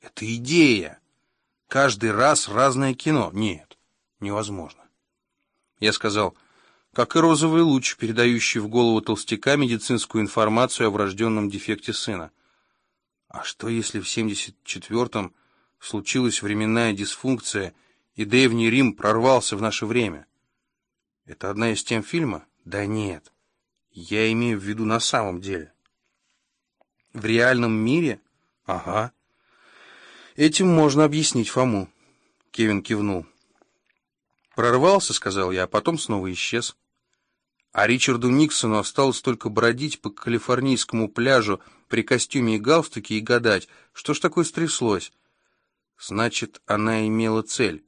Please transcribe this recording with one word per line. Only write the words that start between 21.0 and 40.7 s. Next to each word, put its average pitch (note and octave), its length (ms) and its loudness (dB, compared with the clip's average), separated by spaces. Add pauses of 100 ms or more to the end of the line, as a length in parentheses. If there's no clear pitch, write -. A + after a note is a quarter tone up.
«Это F#2+ 240 -10
одна A2+ 200 -2
из G2+ 120 -4
тем A2+ 180 -2
фильма?» B2 440 -4 (200)
«Да G2+ 220 -6
нет. G2+ 440 -6 (600)
Я G#2 400 -2
имею A#2 280 0
в F#2+ 40 -12
виду G#2+ 220 -4
на A2 140 0
самом G2+ 420 -2
деле». F#2 320 -10 (1400)
«В G#2+ 120 -10
реальном A#2+ 480 4
мире?» B2+ 480 0 (440)
«Ага». F#2+ 460 -4 (1200)
«Этим D#3 320 4
можно D#3 360 6
объяснить D3 460 0
Фому», — A2+ 400 0 (640)
Кевин G#2+ 320 0
кивнул. G#2 420 -2 (1300)
«Прорвался», — C3 600 4
сказал F#2+ 360 -2
я, — F#2 140 0
«а - 20 -16
потом D#3+ 300 0
снова F#2+ 340 -4
исчез». - 460 -6 (920)
А G#2 160 2
Ричарду B2 420 2
Никсону C3 480 2
осталось C3 440 0
только A#2 280 -4
бродить A#2 500 0
по - 120 -8
калифорнийскому A#2+ 1000 -2